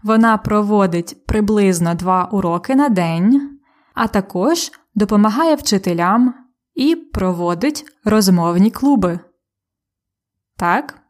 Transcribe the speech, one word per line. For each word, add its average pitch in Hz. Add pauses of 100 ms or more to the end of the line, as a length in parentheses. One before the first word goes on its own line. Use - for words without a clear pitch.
Вона 220
проводить 208
приблизно 196
два 180
уроки 185
на 277
день, 190 (340)
а 226
також 214 (240)
допомагає 214
вчителям 196 (400)
і 311
проводить 185 (180)
розмовні 190
клуби. 202 (1400)
Так? 202 (100)